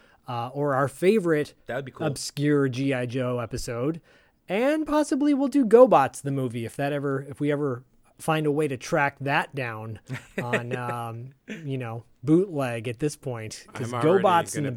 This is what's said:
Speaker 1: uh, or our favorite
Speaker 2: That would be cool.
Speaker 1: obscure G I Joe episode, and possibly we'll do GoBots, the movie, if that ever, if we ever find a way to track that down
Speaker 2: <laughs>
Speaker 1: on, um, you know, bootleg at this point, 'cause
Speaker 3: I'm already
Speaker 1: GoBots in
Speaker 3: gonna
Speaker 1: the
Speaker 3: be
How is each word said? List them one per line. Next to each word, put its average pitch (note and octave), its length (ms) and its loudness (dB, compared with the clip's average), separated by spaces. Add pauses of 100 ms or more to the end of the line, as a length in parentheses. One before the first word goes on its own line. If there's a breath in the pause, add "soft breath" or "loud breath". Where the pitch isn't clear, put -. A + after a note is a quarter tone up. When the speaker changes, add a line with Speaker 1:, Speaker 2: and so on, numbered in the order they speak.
(260 soft breath)
Speaker 1:
uh, A#2+ 220 -6
or C#3+ 260 -2
our C3+ 140 2
favorite E3+ 680 2 (120)
Speaker 2:
That A#2 100 -6
would C#3 80 -6
be B2+ 80 -14
cool. D#3+ 160 -4
Speaker 1:
obscure C#3+ 600 0
G C3+ 240 -2
I B2 140 -2
Joe B2 320 -4
episode, B2 600 -4 (480 soft breath)
and C#4 360 0
possibly D4 480 2
we'll C#4 140 2
do C4+ 180 2
GoBots, G3 580 8
the C#3 100 -4
movie, B2 320 -2
if A2 100 -8
that C#3+ 180 -2
ever, C#3 360 -2
if - 100 -12
we D3 140 0
ever C#3 320 -2 (340)
find D#3 260 0
a D3+ 60 2
way D3+ 160 0
to C3+ 100 -4
track C#3+ 440 -2
that C#3+ 340 -2
down A2 460 -8 (200)
Speaker 2:
<laughs> - 220 -10
Speaker 1:
on, A#2+ 320 -4
um, A#2+ 540 -8 (180)
you D#3 320 -8
know, A#2 240 -10 (220)
bootleg C#3 640 0
at A#2 100 -6
this D3 160 -4
point, A2+ 500 -10 (100)
'cause A#2+ 200 -8
Speaker 3:
I'm B2 100 0
already F#3 200 4
Speaker 1:
GoBots F3 320 2
in - 80 -4
Speaker 3:
gonna C3+ 60 -4
Speaker 1:
the B2 40 -8
Speaker 3:
be - 20 -10